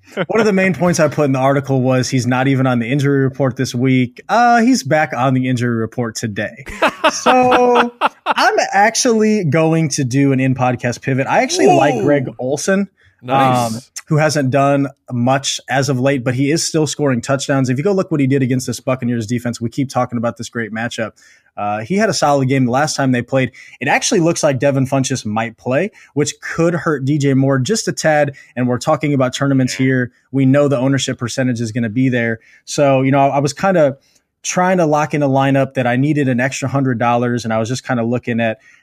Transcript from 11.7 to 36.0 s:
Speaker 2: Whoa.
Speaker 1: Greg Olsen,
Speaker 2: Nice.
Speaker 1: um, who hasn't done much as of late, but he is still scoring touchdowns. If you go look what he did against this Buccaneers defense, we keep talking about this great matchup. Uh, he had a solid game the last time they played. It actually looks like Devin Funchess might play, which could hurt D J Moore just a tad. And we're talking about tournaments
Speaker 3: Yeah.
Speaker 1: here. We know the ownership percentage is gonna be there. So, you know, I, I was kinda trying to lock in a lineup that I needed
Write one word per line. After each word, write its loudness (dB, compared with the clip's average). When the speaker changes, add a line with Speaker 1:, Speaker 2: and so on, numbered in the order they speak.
Speaker 2:
Whoa. -2
Speaker 1:
Greg 2
Olsen, -2
Speaker 2:
Nice. 2
Speaker 1:
um, -10
who 0
hasn't 0
done 2
much -2
as 0
of -2
late, 0
but -2
he 0
is 0
still 0
scoring -2
touchdowns. -2
If -2
you -4
go 0
look -2
what -2
he 2
did 0
against -2
this -8
Buccaneers -4
defense, -6
we -4
keep -6
talking -4
about -4
this -12
great -8
matchup. -6
Uh, -4
he -6
had 2
a -2
solid 2
game 2
the 0
last 0
time 0
they 0
played. -2
It -6
actually 0
looks 0
like 0
Devin 2
Funchess -2
might -4
play, -2
which 0
could -2
hurt -2
D 0
J 2
Moore 2
just -2
a -2
tad. 0
And -2
we're -2
talking 0
about 0
tournaments 0
Speaker 3:
Yeah. 2
Speaker 1:
here. 0
We 0
know 4
the 0
ownership -2
percentage -4
is -4
gonna -4
be 0
there. -2
So, 2
you 2
know, 4
I, 2
I 2
was -2
kinda 2
trying 0
to 2
lock 0
in 0
a 2
lineup 2
that -2
I 0
needed 0